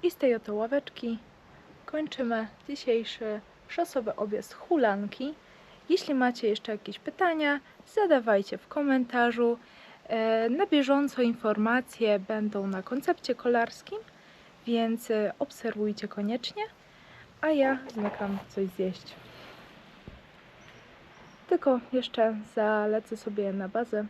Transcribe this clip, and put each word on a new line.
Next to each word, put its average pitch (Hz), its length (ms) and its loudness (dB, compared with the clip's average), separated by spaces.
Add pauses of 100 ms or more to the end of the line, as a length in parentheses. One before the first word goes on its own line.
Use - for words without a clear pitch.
I 359 60 4
z - 60 -18
tej 247 180 4
oto 220 200 -4
ławeczki 233 640 -2 (680)
kończymy 233 600 -4 (200)
dzisiejszy 226 720 -2 (280)
szosowy 269 480 -2
objazd 214 380 -4
Hulanki. 240 800 0 (540)
Jeśli 311 260 2
macie 247 340 2
jeszcze 214 240 -2
jakieś 208 260 -10
pytania, 302 640 0 (260)
zadawajcie 240 720 4
w - 100 -16
komentarzu. 240 920 2 (500)
E, 226 420 2
na 339 160 2
bieżąco 277 560 4
informacje 226 960 2
będą 208 480 -2
na 190 160 -4
koncepcie 269 520 -2
kolarskim, 240 640 -2 (680)
więc, 233 440 0
e, 214 280 2
obserwujcie 208 680 -4
koniecznie, 240 540 -4 (800)
a 311 100 2
ja 269 280 4 (160)
zmykam 208 440 -4 (100)
coś 196 180 -4
zjeść. 185 480 -6 (2250)
Tylko 269 320 2 (120)
jeszcze 226 440 0 (180)
zalecę 214 640 0
sobie 202 360 -4
na 190 160 -4
bazę 214 420 -4